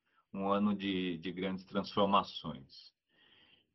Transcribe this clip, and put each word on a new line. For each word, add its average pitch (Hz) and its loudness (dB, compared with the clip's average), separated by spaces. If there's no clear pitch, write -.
um 98 -2
ano 101 4
de, 92 -2
de 87 -8
grandes 92 -4
transformações. 98 0